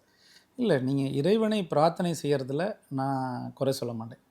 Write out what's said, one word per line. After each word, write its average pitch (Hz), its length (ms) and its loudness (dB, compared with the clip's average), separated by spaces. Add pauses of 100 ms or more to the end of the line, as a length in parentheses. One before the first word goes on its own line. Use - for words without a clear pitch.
(560)
இல்ல, 202 240 4
நீங்க 135 220 0
இறைவனை 190 640 2
பிரார்த்தனை 165 580 2
செய்யறதுல 143 520 0 (120)
நான் 131 680 -4
குறை 135 200 0
சொல்ல 120 200 -6
மாட்டேன். 113 260 -10 (120)